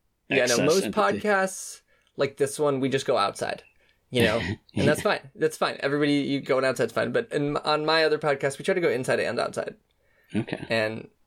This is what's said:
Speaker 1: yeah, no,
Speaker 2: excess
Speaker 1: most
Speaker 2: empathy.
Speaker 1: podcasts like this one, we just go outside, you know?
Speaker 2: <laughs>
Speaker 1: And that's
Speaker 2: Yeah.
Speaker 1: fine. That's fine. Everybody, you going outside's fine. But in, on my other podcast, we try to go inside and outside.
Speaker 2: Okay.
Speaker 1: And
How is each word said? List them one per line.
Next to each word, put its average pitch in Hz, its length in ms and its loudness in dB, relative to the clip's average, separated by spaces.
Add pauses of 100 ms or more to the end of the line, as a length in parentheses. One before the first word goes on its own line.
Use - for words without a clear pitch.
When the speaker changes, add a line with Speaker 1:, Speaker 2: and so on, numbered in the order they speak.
(300)
Speaker 1:
yeah, - 80 0
no, 123 60 4
Speaker 2:
excess 123 160 2
Speaker 1:
most 170 260 4
Speaker 2:
empathy. 202 340 0
Speaker 1:
podcasts 190 600 -2 (360)
like 139 200 -2
this 135 220 -2
one, 143 220 2
we 135 80 0
just 131 180 0
go 131 100 2
outside, 98 460 -2 (480)
you 123 120 2
know? 113 160 2 (200)
Speaker 2:
<laughs> - 180 -20
Speaker 1:
And 104 120 2
that's 151 160 2
Speaker 2:
Yeah. 196 140 2
Speaker 1:
fine. - 160 -14
That's 156 220 -2
fine. 147 240 -2
Everybody, 143 340 2
you 139 260 0
going 131 240 0
outside's 127 280 0
fine. 117 200 -2
But 120 200 -2
in, 147 260 0
on 151 260 0
my 160 200 4
other 151 140 2
podcast, 143 400 -2
we 143 60 -12
try 190 100 2
to 180 60 0
go 165 100 2
inside 120 300 0
and 98 200 -2
outside. - 340 -4 (600)
Speaker 2:
Okay. - 360 -4
Speaker 1:
And 110 380 -2 (180)